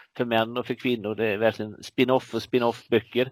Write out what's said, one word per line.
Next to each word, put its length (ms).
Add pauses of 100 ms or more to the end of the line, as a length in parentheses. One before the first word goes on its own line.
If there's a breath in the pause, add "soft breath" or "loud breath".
(160 loud breath)
för 80
män 320
och 100
för 80
kvinnor. 400
Det 120
är 100
verkligen 460
spin-off 520
och 80
spin-off-böcker. 880